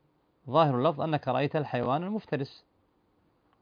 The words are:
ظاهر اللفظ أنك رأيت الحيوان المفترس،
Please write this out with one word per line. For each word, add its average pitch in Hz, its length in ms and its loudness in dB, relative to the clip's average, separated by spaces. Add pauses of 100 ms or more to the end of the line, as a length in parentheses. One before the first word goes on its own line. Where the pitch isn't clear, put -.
(500)
ظاهر 143 280 4
اللفظ 143 240 2
أنك 151 260 -2
رأيت 135 280 0
الحيوان 135 480 -2
المفترس، 180 640 -6 (960)